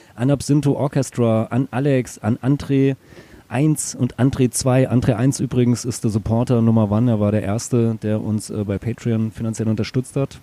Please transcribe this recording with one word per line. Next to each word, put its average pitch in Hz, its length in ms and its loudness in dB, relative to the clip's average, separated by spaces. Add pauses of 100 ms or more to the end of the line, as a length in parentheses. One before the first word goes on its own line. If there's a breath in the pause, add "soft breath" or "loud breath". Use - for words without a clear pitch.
(160 loud breath)
an 131 160 0
Absinto 139 420 2
Orchestra, 117 720 0
an 127 260 -2
Alex, 131 480 -2
an 110 220 -2
André 135 540 0 (540 loud breath)
eins 147 440 -2
und 123 220 -4
André 127 340 2
zwei. 131 400 2
André 123 240 2
eins 127 260 0
übrigens 120 460 0
ist 120 180 -6
der 117 60 0
Supporter 113 540 0
Nummer 113 280 4
one. 117 200 2
Er 107 80 2
war 104 120 2
der 107 120 0
Erste, 113 580 0
der 107 200 -2
uns, 107 280 -4
äh, 107 160 -4
bei 98 140 -2
Patreon 113 520 -2
finanziell 110 360 -4
unterstützt 110 480 -2
hat. 139 280 -4